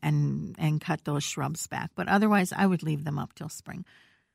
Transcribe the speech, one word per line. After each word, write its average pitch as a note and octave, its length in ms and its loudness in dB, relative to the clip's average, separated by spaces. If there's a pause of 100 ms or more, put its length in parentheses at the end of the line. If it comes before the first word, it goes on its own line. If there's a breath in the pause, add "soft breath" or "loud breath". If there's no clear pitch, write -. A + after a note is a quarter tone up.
and, D3 560 0
and D3+ 220 2
cut - 240 -2
those D3 180 0
shrubs D3 460 -4
back. - 260 -6
But - 140 -2
otherwise, G3+ 440 4
I G3 140 2
would F3+ 160 2
leave D3+ 220 -2
them D3 160 -4
up - 140 -10
till - 160 -10
spring. - 340 -14 (500 soft breath)